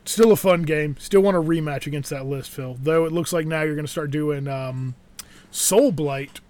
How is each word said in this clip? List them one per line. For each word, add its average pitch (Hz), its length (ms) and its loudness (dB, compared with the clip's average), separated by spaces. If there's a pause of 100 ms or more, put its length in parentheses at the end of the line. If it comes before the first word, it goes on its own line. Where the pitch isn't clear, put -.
still 226 260 6
a 175 40 4
fun 175 260 2
game. 151 360 -2
Still - 220 2
want 196 160 4
a 170 40 2
rematch 156 460 -2
against 147 240 -6
that 135 160 -8
list, 135 240 -6
Phil. 127 320 -10
Though 160 220 2
it 160 80 -4
looks 165 200 -2
like 165 140 0
now 156 160 -2
you're 156 140 -2
gonna 151 100 -4
start 147 240 -6
doing, 147 380 -2
um, 131 460 -6 (560)
Soul 233 420 4
Blight 139 580 -4